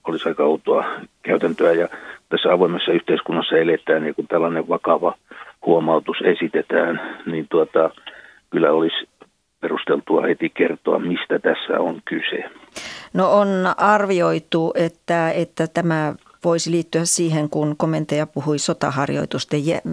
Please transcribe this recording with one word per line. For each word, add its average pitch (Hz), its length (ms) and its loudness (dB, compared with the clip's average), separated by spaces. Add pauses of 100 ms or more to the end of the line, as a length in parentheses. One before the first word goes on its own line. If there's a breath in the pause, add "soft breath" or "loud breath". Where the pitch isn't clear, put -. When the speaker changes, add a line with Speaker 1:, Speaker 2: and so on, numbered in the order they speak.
Speaker 1:
olisi 80 260 -4
aika 76 140 -2
outoa - 420 0 (380 loud breath)
käytäntöä. 85 500 2
Ja 85 140 2 (420 loud breath)
tässä 85 240 2
avoimessa 87 380 2
yhteiskunnassa 82 680 0
eletään, 80 480 2
ja 73 80 -4
kun 76 140 -6
tällainen 82 420 -2
vakava 85 460 0 (500 loud breath)
huomautus 80 580 2
esitetään, 85 800 0 (240 loud breath)
niin 80 240 -6
tuota, 80 400 2 (600 loud breath)
kyllä 80 220 4
olisi 80 380 0 (520)
perusteltua - 680 0
heti 82 220 -2
kertoa, 82 500 0
mistä 87 400 -2
tässä - 400 -2
on 85 260 -2
kyse. - 380 -6 (680 loud breath)
Speaker 2:
No, 190 260 4
on 202 80 4 (300)
arvioitu, 175 1000 2
että, 165 560 0
että 165 360 -2
tämä 160 460 0 (300)
voisi 170 280 0
liittyä 165 340 0
siihen, 156 440 0
kun 151 280 -2
komentaja 156 500 0
puhui 147 320 -2
sotaharjoitusten 143 1080 -2
jä-, 165 140 -2 (120)